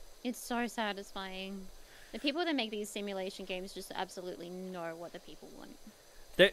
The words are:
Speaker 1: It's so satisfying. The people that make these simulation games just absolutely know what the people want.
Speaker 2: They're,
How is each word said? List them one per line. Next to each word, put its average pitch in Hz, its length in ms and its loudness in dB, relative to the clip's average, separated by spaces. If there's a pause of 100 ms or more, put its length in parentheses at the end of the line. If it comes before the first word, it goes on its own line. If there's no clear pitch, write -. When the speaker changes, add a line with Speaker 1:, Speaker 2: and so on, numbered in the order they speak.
(240)
Speaker 1:
It's 240 160 -2
so 240 280 2
satisfying. 196 1000 -2 (480)
The 220 60 -4
people 302 260 4
that 330 100 4
make 226 160 4
these 214 180 0
simulation 196 560 -2
games 185 280 -4
just - 220 -6
absolutely 180 540 -4
know 180 480 -4
what 170 160 -8
the 180 60 -6
people - 380 -14
want. - 140 -10 (640)
Speaker 2:
They're, 196 180 12